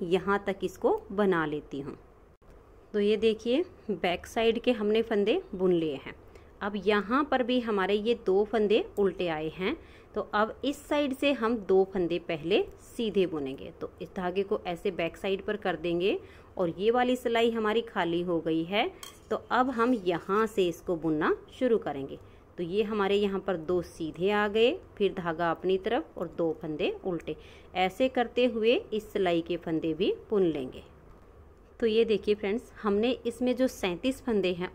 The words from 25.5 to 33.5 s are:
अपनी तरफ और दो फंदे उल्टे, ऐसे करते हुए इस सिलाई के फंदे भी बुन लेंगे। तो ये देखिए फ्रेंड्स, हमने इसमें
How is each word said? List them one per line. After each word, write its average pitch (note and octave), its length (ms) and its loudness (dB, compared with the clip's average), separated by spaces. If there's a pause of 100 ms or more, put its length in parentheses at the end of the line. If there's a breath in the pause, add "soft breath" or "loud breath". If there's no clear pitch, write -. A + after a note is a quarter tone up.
अपनी F#3 280 0
तरफ - 400 -4
और E3+ 200 -8
दो E3 140 2 (100)
फंदे F3 320 -4 (100)
उल्टे, D#3+ 320 -4 (400 loud breath)
ऐसे F#3 340 2
करते B3 360 0
हुए A3+ 340 2 (120)
इस G#3 200 -4
सिलाई F3 300 2
के F3 160 -4
फंदे D#3+ 360 -2
भी A3+ 200 0 (160)
बुन G3+ 140 2
लेंगे। D3 380 -2 (960)
तो A#3 60 2
ये A3 180 4
देखिए G#3 300 2
फ्रेंड्स, G#3 380 -4 (100)
हमने G#3+ 280 2 (160)
इसमें B3 300 0